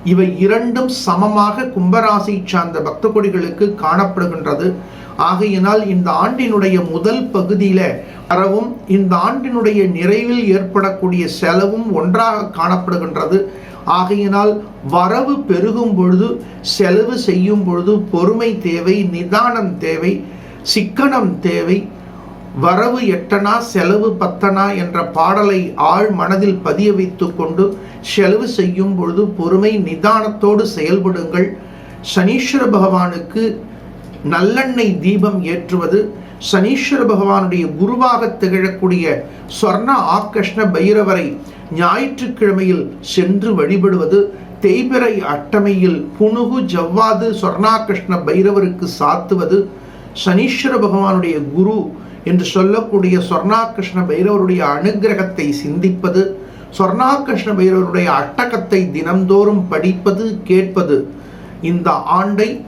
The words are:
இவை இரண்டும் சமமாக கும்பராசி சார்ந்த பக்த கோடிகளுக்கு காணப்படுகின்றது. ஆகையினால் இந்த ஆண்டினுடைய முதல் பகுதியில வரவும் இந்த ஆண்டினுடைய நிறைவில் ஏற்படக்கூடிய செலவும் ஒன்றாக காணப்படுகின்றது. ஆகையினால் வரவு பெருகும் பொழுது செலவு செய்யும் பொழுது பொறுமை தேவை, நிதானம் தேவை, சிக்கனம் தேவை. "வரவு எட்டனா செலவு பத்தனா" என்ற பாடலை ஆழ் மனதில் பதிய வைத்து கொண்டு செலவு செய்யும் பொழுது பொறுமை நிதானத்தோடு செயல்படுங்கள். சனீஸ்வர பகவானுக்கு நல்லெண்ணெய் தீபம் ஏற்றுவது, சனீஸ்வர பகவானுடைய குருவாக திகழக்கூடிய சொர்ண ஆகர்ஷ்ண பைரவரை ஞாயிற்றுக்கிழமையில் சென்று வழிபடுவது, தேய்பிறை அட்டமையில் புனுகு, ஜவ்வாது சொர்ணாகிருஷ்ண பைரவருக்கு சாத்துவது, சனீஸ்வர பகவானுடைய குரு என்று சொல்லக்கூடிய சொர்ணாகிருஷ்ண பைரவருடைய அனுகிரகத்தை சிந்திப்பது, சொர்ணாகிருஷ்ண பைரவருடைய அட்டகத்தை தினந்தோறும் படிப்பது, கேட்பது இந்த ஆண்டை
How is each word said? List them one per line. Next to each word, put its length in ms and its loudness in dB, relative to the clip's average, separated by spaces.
இவை 220 4
இரண்டும் 500 2
சமமாக 760 0
கும்பராசி 720 2
சார்ந்த 340 -2
பக்த 280 -2
கோடிகளுக்கு 580 0
காணப்படுகின்றது. 840 0
ஆகையினால் 720 2
இந்த 220 2
ஆண்டினுடைய 680 2
முதல் 400 0
பகுதியில 500 2
வரவும் 420 0
இந்த 280 4
ஆண்டினுடைய 640 0
நிறைவில் 580 0
ஏற்படக்கூடிய 800 0
செலவும் 680 0
ஒன்றாக 600 0
காணப்படுகின்றது. 840 -2
ஆகையினால் 680 2
வரவு 480 2
பெருகும் 560 0
பொழுது 340 4
செலவு 580 2
செய்யும் 460 2
பொழுது 360 2
பொறுமை 580 0
தேவை, 440 0
நிதானம் 760 -2
தேவை, 340 -2
சிக்கனம் 800 0
தேவை. 380 0
"வரவு 400 2
எட்டனா 580 0
செலவு 500 0
பத்தனா" 460 0
என்ற 280 -4
பாடலை 560 2
ஆழ் 360 2
மனதில் 520 2
பதிய 300 2
வைத்து 340 0
கொண்டு 280 0
செலவு 480 2
செய்யும் 480 0
பொழுது 300 0
பொறுமை 520 2
நிதானத்தோடு 840 2
செயல்படுங்கள். 760 0
சனீஸ்வர 480 2
பகவானுக்கு 720 0
நல்லெண்ணெய் 680 2
தீபம் 460 2
ஏற்றுவது, 540 0
சனீஸ்வர 540 2
பகவானுடைய 580 2
குருவாக 540 2
திகழக்கூடிய 640 0
சொர்ண 440 0
ஆகர்ஷ்ண 600 -2
பைரவரை 540 2
ஞாயிற்றுக்கிழமையில் 1080 0
சென்று 540 0
வழிபடுவது, 640 2
தேய்பிறை 580 2
அட்டமையில் 800 2
புனுகு, 480 2
ஜவ்வாது 680 0
சொர்ணாகிருஷ்ண 920 0
பைரவருக்கு 600 2
சாத்துவது, 600 0
சனீஸ்வர 560 2
பகவானுடைய 580 2
குரு 240 0
என்று 200 2
சொல்லக்கூடிய 720 2
சொர்ணாகிருஷ்ண 800 -2
பைரவருடைய 540 2
அனுகிரகத்தை 760 0
சிந்திப்பது, 720 0
சொர்ணாகிருஷ்ண 760 0
பைரவருடைய 560 2
அட்டகத்தை 720 -2
தினந்தோறும் 760 2
படிப்பது, 560 0
கேட்பது 640 2
இந்த 280 0
ஆண்டை 600 0